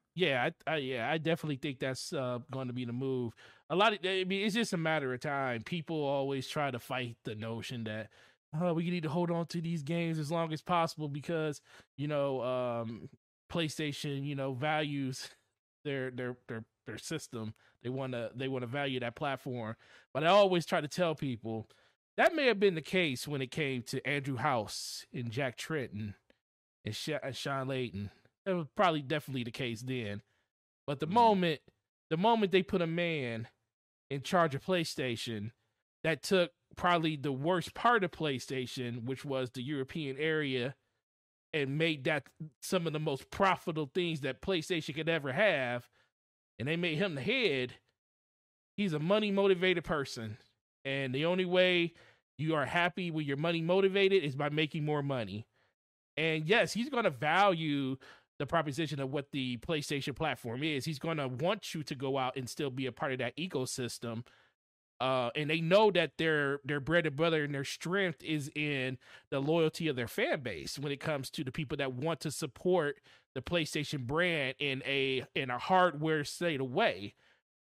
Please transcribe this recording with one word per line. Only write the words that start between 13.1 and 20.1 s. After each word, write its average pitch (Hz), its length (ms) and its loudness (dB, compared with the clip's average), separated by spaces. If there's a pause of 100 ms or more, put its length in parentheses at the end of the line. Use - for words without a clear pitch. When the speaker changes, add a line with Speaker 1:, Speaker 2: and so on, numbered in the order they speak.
Speaker 1:
PlayStation, 147 720 -2
you 143 100 -2
know, 135 200 -2
values 143 760 -2 (260)
<laughs> - 280 -20
their, 135 260 -2
their, 123 260 -6 (120)
their, 113 160 -6 (220)
their 107 120 -8
system. 110 560 -8 (300)
They 120 40 -6
wanna, 127 460 -4
they 131 140 -4
wanna 127 180 -4
value 139 320 -2
that 117 160 -4
platform." 123 600 -4 (360)